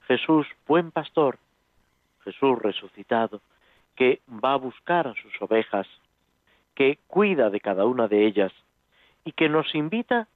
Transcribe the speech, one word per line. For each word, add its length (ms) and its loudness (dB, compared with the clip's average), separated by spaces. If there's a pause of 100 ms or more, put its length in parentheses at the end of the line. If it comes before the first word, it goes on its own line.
Jesús, 400 2 (220)
buen 240 2
pastor, 460 0 (840)
Jesús 380 0
resucitado, 800 -4 (560)
que 320 2
va 240 -4
a 60 0
buscar 500 -4
a 60 -12
sus 280 -14
ovejas, 460 -2 (880)
que 320 0
cuida 420 2
de 100 -4
cada 240 -2
una 220 0
de 200 4
ellas 260 0 (720)
y 80 -10
que 160 0
nos 260 0
invita 600 -2